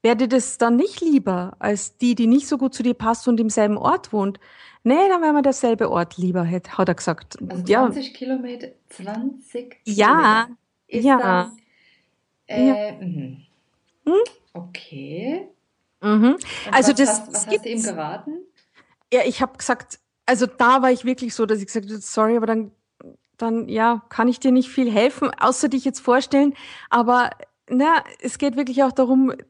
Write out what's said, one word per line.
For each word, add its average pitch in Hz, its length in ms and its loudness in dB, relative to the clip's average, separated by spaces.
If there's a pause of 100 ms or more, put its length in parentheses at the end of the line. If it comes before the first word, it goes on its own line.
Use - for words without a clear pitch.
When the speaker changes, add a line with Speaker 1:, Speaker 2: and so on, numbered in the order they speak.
Speaker 1:
Wäre 233 140 4
dir 240 120 0
das 247 300 0
dann 233 180 4
nicht 370 240 0
lieber 196 600 0
als 208 360 -4
die, 240 180 0
die 226 120 0
nicht 269 200 4
so 277 120 -2
gut 262 160 -2
zu - 80 -8
dir 247 100 0
passt 226 340 -2
und 233 140 2
im 220 80 0
selben 208 300 0
Ort - 340 -2
wohnt? 196 260 -2 (440)
Nee, 254 140 4 (120)
dann 359 140 2
wäre 302 100 2
mir 294 80 4
derselbe 247 500 0
Ort 170 280 -4
lieber, 180 260 -2
hätt-, 175 320 -6
hat 190 140 2
er 170 40 0
gesagt. - 440 -8 (100)
Speaker 2:
Also 180 180 -10
Speaker 1:
Ja. 226 200 4
Speaker 2:
zwanzig 262 280 -6
Kilometer, 247 540 -8 (220)
zwanzig 233 920 -10
Speaker 1:
Ja, 226 640 2
Speaker 2:
Kilometer. - 20 -20 (400)
Ist 233 160 -4
Speaker 1:
ja. 269 140 4
Speaker 2:
das, 185 340 0 (1040)
äh, 254 100 4
Speaker 1:
Ja. 208 320 -2
Speaker 2:
mhm. 143 360 -10 (680)
Speaker 1:
Hm? 311 60 0 (400)
Speaker 2:
Okay. 180 960 -12 (540)
Speaker 1:
Mhm. 214 220 4 (100)
Speaker 2:
Und 370 40 -4 (320)
Speaker 1:
Also 269 220 4
Speaker 2:
was 214 60 0
Speaker 1:
das, 262 100 4
Speaker 2:
hast, - 200 -2
was - 40 -18
Speaker 1:
das - 140 -8
Speaker 2:
hast 392 180 -2
du 240 60 -10
ihm 240 60 -6
Speaker 1:
gibt's. 220 120 -4
Speaker 2:
geraten? 175 440 -8 (800)
Speaker 1:
Ja, 247 120 4
ich - 180 -4
hab - 160 -4
gesagt, - 400 -6 (280)
also 240 200 2
da 254 360 2
war 254 100 4
ich 254 120 -2
wirklich 247 300 -4
so, 220 120 -2
dass 214 140 -2
ich 196 60 -10
gesagt 202 240 -8
hab, 214 120 -10
sorry, 220 340 0
aber 220 100 0
dann, 220 260 -4 (680)
dann, 226 300 -4
ja, 220 420 0
kann 233 180 0
ich 240 100 0
dir 262 140 2
nicht 254 160 2
viel 247 240 -2
helfen, 247 380 0 (100)
außer 254 280 2
dich 254 160 -4
jetzt 262 160 -4
vorstellen. 277 540 2 (360)
Aber, 240 400 2 (380)
na, 294 360 2 (160)
es - 180 -8
geht 277 180 -2
wirklich 262 280 0
auch 254 80 0
darum 262 400 2 (180)